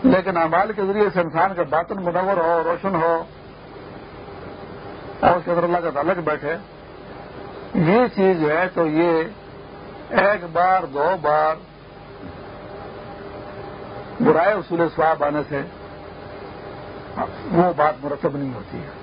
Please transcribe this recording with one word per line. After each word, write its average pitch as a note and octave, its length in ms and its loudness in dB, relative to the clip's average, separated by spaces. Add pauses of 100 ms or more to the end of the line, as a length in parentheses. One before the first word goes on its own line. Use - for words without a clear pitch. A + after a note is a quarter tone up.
لیکن F#3 340 6
اعمال E3+ 360 4
کے G3+ 120 -2
ذریعے G3+ 280 4
سے F3+ 80 2
انسان E3+ 340 2
کا E3+ 140 0
باطن F3 360 -2
منور F#3 320 2
ہو، E3 280 4
روشن F3 300 -2
ہو، E3 280 2 (2000)
اور F3+ 160 6
اس F3 100 0
کے F3 60 0
اندر E3+ 120 2
اللہ F3 140 2
کا E3+ 120 0
تعلق D3+ 280 0
بیٹھے، D3+ 380 -2 (1200)
یہ G3 400 6
چیز F#3+ 240 6
جو D3+ 180 4
ہے F#3 160 2
تو E3+ 140 2
یہ D#3+ 360 4 (840)
ایک F#3+ 420 2
بار F3+ 320 4 (100)
دو C#3+ 160 2 (120)
بار D3+ 340 2 (2750)
برائے E3 340 6
حصول E3+ 420 0
ثواب D#3+ 280 2
آنے D3 260 0
سے C#3 120 -2 (1900)
وہ F3 240 6
بات D3+ 180 4 (120)
مرتب C#3+ 320 -2
نہیں C3+ 180 -4
ہوتی G2 220 -10
ہے۔ D#2 140 -10 (120)